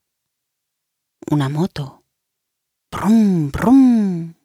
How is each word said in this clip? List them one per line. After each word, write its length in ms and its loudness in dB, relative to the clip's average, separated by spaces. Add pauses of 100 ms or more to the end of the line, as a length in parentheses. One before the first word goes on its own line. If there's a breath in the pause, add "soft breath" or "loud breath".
(1300)
Una 200 -2
moto. 560 -8 (840)
Brum, 600 0
brum. 840 2 (100)